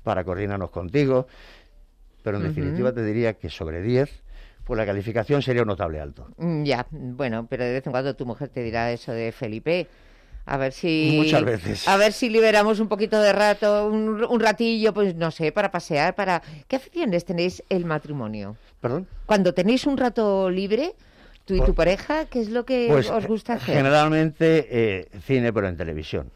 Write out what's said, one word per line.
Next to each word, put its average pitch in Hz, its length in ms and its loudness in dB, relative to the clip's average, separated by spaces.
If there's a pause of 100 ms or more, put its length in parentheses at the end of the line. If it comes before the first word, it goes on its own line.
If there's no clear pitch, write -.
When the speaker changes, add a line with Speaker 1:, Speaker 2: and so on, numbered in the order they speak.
Speaker 1:
para 90 220 -2
coordinarnos 98 460 -4
contigo. 127 560 0 (960)
Pero 104 160 -4
en - 60 -4
Speaker 2:
Ujú. 156 100 -4
Speaker 1:
definitiva 143 400 -2
te 117 100 -4
diría 110 300 0
que - 160 -12
sobre 82 320 -8
diez, 123 400 0 (420)
pues 120 140 -4
la 110 80 0
calificación 107 560 0
sería 120 180 2
un 110 80 2
notable 87 320 -4
alto. 69 280 -12 (100)
Speaker 2:
Mm, 160 260 -2
ya, 123 260 -2
bueno, 123 560 -6
pero 123 180 -4
de 120 100 -2
vez 135 120 -4
en 143 60 -6
cuando 131 240 -4
tu 139 80 -8
mujer 123 240 -8
te 123 140 -8
dirá 117 280 -2
eso 120 220 -8
de 113 200 -4
Felipe. 143 540 -4 (600)
A 139 120 -4
ver 135 160 -2
si 156 420 2
Speaker 1:
Muchas 151 260 4
veces. 104 460 -2
Speaker 2:
a 190 80 4
ver 208 160 4
si 247 160 -2
liberamos 214 500 4
un 220 80 0
poquito 214 320 0
de 208 140 6
rato, 208 560 4
un, 214 340 0
un 240 180 2
ratillo, 220 520 2
pues 196 220 0
no 165 160 -2
sé, 151 220 -2
para 202 180 0
pasear, 165 440 0
para. 185 280 0 (260)
¿Qué 262 80 -2
aficiones 240 480 -2
tenéis 175 460 -2
el 180 160 0
matrimonio? 117 680 -6 (240)
Speaker 1:
¿Perdón? 143 280 -4 (180)
Speaker 2:
Cuando 190 300 2
tenéis 220 320 2
un 277 100 2
rato 208 540 2
libre, 202 460 -2 (500)
tú 190 80 -2
y 180 60 4
Speaker 1:
Pues, 180 100 6
Speaker 2:
tu 175 40 2
pareja, 196 520 0
¿qué 240 160 -4
es 208 80 -4
lo 240 160 -4
que 247 240 0
Speaker 1:
pues, 208 180 4
Speaker 2:
os 220 180 -2
gusta 220 280 -4
hacer? - 200 -2
Speaker 1:
generalmente, 156 960 4
eh, 110 380 0 (140)
cine, 123 280 2
pero 104 160 0
en 90 120 -4
televisión. 78 580 -6